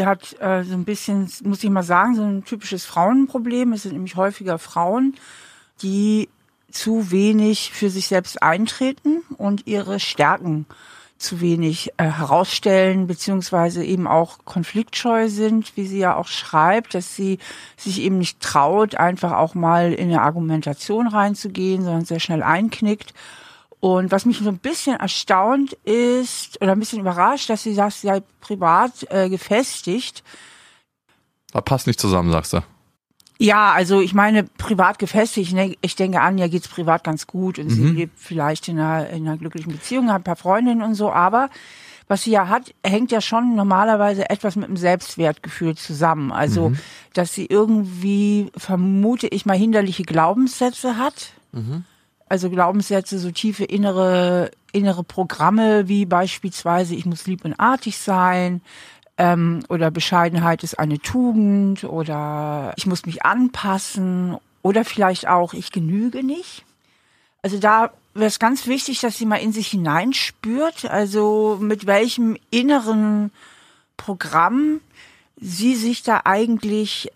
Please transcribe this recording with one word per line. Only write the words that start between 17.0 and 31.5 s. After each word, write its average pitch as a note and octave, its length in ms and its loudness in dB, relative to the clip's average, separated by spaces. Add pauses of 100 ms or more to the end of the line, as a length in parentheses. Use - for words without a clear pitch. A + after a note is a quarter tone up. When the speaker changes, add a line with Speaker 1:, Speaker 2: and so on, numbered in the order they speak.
Speaker 1:
sie F#3+ 240 -2 (380)
sich F#3+ 240 -6
eben F#3+ 180 0
nicht - 220 -4
traut, F#3 560 2
einfach F3 360 0
auch D#3 220 2
mal E3+ 380 2
in F3 160 -2
eine E3 140 2
Argumentation D#3+ 840 -2
reinzugehen, G3 760 -2
sondern E3+ 240 -2
sehr E3 140 -4
schnell D#3+ 220 -2
einknickt. G#3 720 -2 (680)
Und F#3 300 2
was G3 160 2
mich A#3+ 120 2
so G#3 100 0
ein F#3 100 -2
bisschen C#4 380 -4
erstaunt A3 760 0 (100)
ist, A#3+ 760 0
oder G3 120 4
ein G3+ 80 2
bisschen A3 200 -4
überrascht, F#3+ 480 0
dass A3 140 -2
sie G#3+ 120 -4
sagt, G3+ 200 2
sie - 140 -8
sei G3 140 0 (180)
privat, F#3+ 680 0
äh, F#3+ 180 2
gefestigt. G3+ 960 -4 (1300)